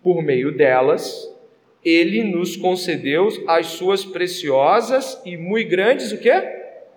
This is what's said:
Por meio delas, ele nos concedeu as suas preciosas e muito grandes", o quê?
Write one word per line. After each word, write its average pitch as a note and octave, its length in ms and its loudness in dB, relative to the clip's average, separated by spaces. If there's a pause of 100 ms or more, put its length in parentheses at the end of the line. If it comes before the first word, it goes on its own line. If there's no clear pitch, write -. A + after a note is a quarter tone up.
Por F3 180 2
meio C3+ 340 0
delas, C3 720 2 (560)
ele F3 400 2
nos F3 320 -2
concedeu F3 720 0 (180)
as E3 180 2
suas F#3+ 400 -2
preciosas F3+ 1200 0
e F3 100 -10
muito F#3 340 -2
grandes", A3 420 2
o G#3 80 -8
quê? - 420 0 (360)